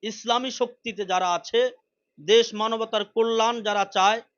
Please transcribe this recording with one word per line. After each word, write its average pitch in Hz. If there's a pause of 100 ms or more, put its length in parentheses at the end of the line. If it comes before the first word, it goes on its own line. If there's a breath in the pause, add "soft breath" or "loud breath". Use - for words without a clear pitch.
ইসলামী 233
শক্তিতে 233
যারা 185
আছে, 226 (500)
দেশ 220
মানবতার 220
কল্যাণ 226
যারা 202
চায় 202 (140)